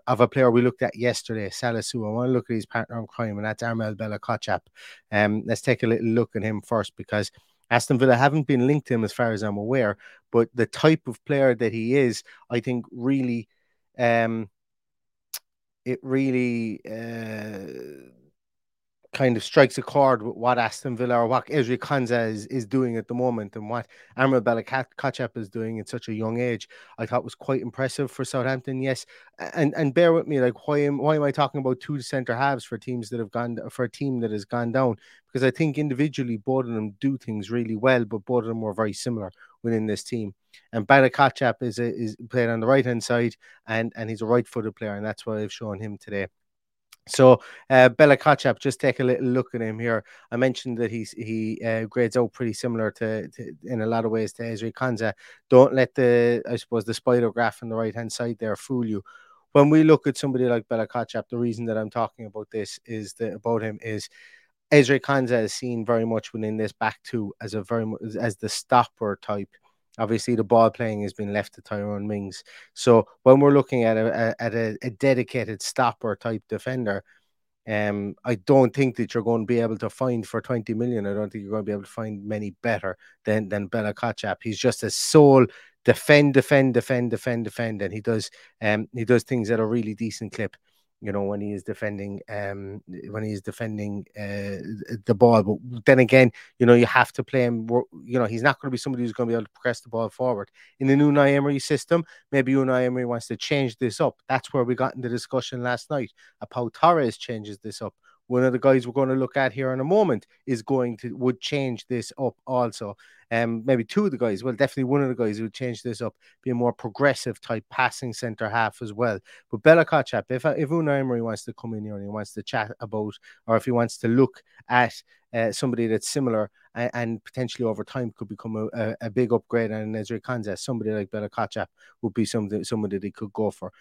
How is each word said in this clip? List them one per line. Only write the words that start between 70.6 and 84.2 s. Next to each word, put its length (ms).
playing 320
has 100
been 200
left 220
to 80
Tyrone 440
Mings. 380
So 360
when 160
we're 100
looking 320
at 140
a, 320
a, 20
at 120
a, 280
a 80
dedicated 720
stopper 540
type 340
defender, 540
um, 460
I 120
don't 360
think 240
that 160
you're 120
going 180
to 40
be 120
able 200
to 120
find 340
for 160
twenty 320
million. 340
I 60
don't 180
think 120
you're 80
going 140
to 20
be 60
able 100
to 80
find 340
many 380
better 340
than, 240
than 180
Bella-Kotchap. 720